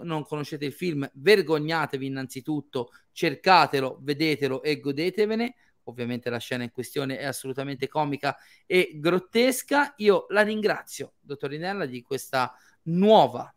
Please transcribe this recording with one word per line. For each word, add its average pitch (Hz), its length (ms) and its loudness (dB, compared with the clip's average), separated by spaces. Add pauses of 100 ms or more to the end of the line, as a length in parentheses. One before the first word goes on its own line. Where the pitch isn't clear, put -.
non 160 220 -4
conoscete 147 400 -8
il 135 80 -6
film, 147 400 -4
vergognatevi 151 920 2
innanzitutto, 135 880 -6 (220)
cercatelo, 147 880 2
vedetelo 139 640 -2
e 147 180 -2
godetevene. 208 760 -2 (280)
Ovviamente 120 460 -6
la 120 80 -4
scena 123 260 -6
in 120 80 -10
questione 135 460 -6
è 131 80 -8
assolutamente 135 600 -6
comica 143 480 -2 (300)
e 180 300 2
grottesca. 233 1040 2
Io 202 320 4
la 202 120 2
ringrazio, 208 800 -2
dottor 139 300 -8
Rinella, 175 340 -6
di 123 160 -10
questa 127 520 -4 (300)
nuova, 165 720 4